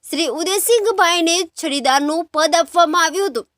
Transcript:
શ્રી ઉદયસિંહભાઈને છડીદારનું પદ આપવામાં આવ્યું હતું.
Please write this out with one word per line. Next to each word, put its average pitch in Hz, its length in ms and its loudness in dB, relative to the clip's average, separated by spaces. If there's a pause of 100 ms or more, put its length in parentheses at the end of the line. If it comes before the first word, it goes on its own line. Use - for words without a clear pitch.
શ્રી 302 260 -4
ઉદયસિંહભાઈને 349 1040 0
છડીદારનું 294 960 -2
પદ 311 260 2
આપવામાં 330 460 2
આવ્યું 359 240 -2
હતું. 226 160 -6 (120)